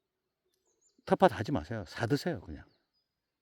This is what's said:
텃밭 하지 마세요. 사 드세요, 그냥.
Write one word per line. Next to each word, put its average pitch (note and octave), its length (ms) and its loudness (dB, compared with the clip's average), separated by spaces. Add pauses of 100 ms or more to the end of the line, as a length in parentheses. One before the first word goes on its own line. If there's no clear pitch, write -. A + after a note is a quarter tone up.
(1040)
텃밭 D3 320 4
하지 G#2 140 -2
마세요. G#2+ 360 -2
사 A2+ 200 -4
드세요, C#3 340 0
그냥. D#2+ 220 -12 (800)